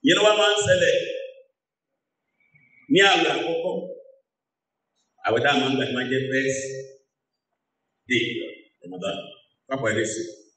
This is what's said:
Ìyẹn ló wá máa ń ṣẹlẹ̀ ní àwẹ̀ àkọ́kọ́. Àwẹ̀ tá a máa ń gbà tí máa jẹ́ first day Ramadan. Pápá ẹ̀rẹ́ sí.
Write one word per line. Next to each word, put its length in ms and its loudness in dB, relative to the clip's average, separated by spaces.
Ìyẹn 120 4
ló 60 2
wá 120 6
máa 180 4
ń 60 0
ṣẹlẹ̀ 380 4
ní 120 4
àwẹ̀ 300 4
àkọ́kọ́. 440 -2
Àwẹ̀ 180 2
tá 80 2
a 80 2
máa 120 0
ń 40 0
gbà 100 0
tí 80 -6
máa 160 -4
jẹ́ 140 0
first 400 -2
day 160 0
Ramadan. 380 -10
Pápá 200 -4
ẹ̀rẹ́ 200 -2
sí. 140 -8